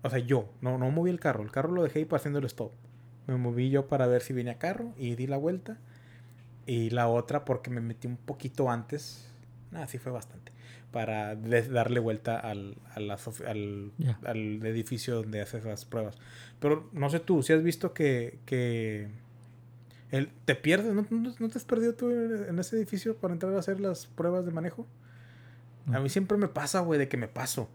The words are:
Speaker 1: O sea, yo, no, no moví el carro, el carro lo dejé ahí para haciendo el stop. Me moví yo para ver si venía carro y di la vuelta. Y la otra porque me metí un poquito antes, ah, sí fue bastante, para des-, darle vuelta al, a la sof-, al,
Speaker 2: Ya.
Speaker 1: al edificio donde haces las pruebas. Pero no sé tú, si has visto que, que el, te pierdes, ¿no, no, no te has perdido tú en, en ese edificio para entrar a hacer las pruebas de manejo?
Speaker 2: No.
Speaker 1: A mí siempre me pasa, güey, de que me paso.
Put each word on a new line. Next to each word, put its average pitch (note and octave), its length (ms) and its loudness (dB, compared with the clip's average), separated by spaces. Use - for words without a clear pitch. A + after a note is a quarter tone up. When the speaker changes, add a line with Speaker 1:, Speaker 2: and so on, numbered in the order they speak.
Speaker 1:
O B2 80 0
sea, C3 80 2
yo, A#2+ 420 2
no, B2+ 160 0
no B2+ 140 2
moví E3+ 200 2
el F3 100 -2
carro, A#2+ 240 2
el G#2+ 80 -8
carro C3+ 200 0
lo F3+ 100 4
dejé D3+ 180 2
ahí D#3 40 0
para D#3 140 0
haciendo C#3+ 220 0
el C3+ 60 -2
stop. A2 260 -6
Me B2+ 100 0
moví B2 340 2
yo C#3 180 4
para C3 180 4
ver B2 160 6
si - 100 -6
venía A#2+ 260 -2
carro A3+ 400 -4
y A#2+ 160 -2
di B2 120 -4
la C#3 100 0
vuelta. F#3 420 -2
Y A#2 240 0
la A#2+ 180 4
otra A#2+ 360 2
porque B2+ 260 -2
me B2 100 -2
metí A#2 260 -6
un B2 100 -4
poquito C3 540 -2
antes, A#2+ 580 -6
ah, E3 140 -8
sí - 120 -10
fue B2+ 140 -6
bastante, - 400 -12
para G#2+ 440 -2
des-, A2+ 340 2
darle A#2+ 300 4
vuelta A2+ 380 -2
al, G2+ 380 -8
a A2 60 -8
la G#2 180 -4
sof-, - 280 -10
al, G#2 520 -6
Speaker 2:
Ya. B2 260 0
Speaker 1:
al A2 420 -4
edificio A2+ 500 -2
donde G#2+ 260 -4
haces G#2+ 220 -8
las G#2+ 200 -6
pruebas. G#2+ 320 -6
Pero D3+ 340 2
no C#3 180 0
sé D#3+ 100 2
tú, E3+ 220 4
si D#3+ 100 4
has D#3+ 100 8
visto D#3+ 320 0
que, B2+ 520 2
que A2+ 600 0
el, C#3 200 0
te - 80 4
pierdes, G3 400 4
¿no, G#3 160 2
no, A#3 280 -2
no A3+ 100 -2
te A3+ 100 -4
has A3+ 60 -6
perdido A#3 300 2
tú A#3+ 160 0
en, A3+ 380 0
en F3 100 0
ese F#3 180 -2
edificio A3 400 -2
para F3+ 180 -2
entrar F#3 200 0
a G3 40 2
hacer F#3+ 220 -2
las F#3+ 260 -2
pruebas F3 400 0
de F3 60 -2
manejo? E3 340 -4
Speaker 2:
No. C3 120 2
Speaker 1:
A - 20 2
mí C3+ 80 0
siempre G3 300 2
me G3+ 100 4
pasa, C#3+ 320 0
güey, E3 180 2
de C#3 100 2
que C3+ 100 0
me A2+ 100 -2
paso. B2 460 -4